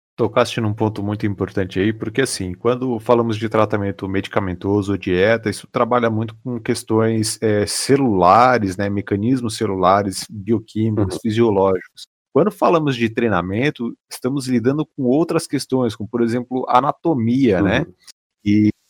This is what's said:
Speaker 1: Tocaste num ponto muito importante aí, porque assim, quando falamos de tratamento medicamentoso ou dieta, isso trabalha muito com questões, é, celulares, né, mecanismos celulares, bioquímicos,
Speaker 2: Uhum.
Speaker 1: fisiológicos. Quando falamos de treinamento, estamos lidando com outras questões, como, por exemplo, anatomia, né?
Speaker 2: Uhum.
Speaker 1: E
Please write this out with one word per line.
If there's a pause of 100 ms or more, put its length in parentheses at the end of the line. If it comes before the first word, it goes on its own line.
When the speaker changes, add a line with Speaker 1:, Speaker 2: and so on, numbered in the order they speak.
(160)
Speaker 1:
Tocaste
num
ponto
muito
importante
aí,
porque
assim,
quando
falamos
de
tratamento
medicamentoso
ou
dieta,
isso
trabalha
muito
com
questões,
é,
celulares,
né,
mecanismos
celulares,
bioquímicos,
Speaker 2:
Uhum.
Speaker 1:
fisiológicos. (260)
Quando
falamos
de
treinamento, (120)
estamos
lidando
com
outras
questões,
como,
por
exemplo,
anatomia,
né?
Speaker 2:
Uhum. (500)
Speaker 1:
E (200)